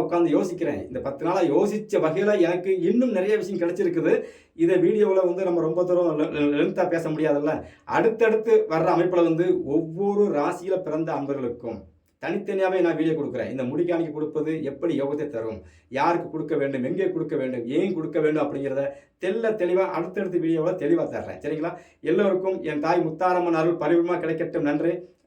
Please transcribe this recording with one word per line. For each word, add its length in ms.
உட்கார்ந்து 340
யோசிக்கிறேன். 520
இந்த 180
பத்து 220
நாளா 160
யோசிச்ச 520
வகையில 280
எனக்கு 260
இன்னும் 280
நிறைய 220
விஷயம் 240
கிடைச்சிருக்குது. 500
இதை 180
வீடியோவுல 460
வந்து 180
நம்ம 200
ரொம்ப 240
தூரம் 280
லெ-, 160
லெ-, 220
லென்த்தா 280
பேச 180
முடியாதுல்ல. 400
அடுத்தடுத்து 560
வர்ற 240
அமைப்புல 320
வந்து 180
ஒவ்வொரு 480
ராசியில 500
பிறந்த 300
அன்பர்களுக்கும் 640
தனித்தனியாவே 640
நான் 140
வீடியோ 180
கொடுக்குறேன். 360
இந்த 180
முடிக்காணிக்கை 440
கொடுப்பது 380
எப்படி 300
யோகத்தை 320
தரும், 260
யாருக்கு 380
கொடுக்க 260
வேண்டும், 280
எங்கே 260
கொடுக்க 260
வேண்டும், 240
ஏன் 180
கொடுக்க 280
வேண்டும் 200
அப்படிங்கிறத 400
தெள்ள 260
தெளிவா 240
அடுத்தடுத்த 480
வீடியோவுல 380
தெளிவா 220
தர்றேன். 300
சரிங்களா? 280
எல்லோருக்கும் 460
என் 160
தாய் 220
முத்தாரம்மன் 540
அருள் 200
பரிபூர்ணமா 400
கிடைக்கட்டும். 480
நன்றி, 240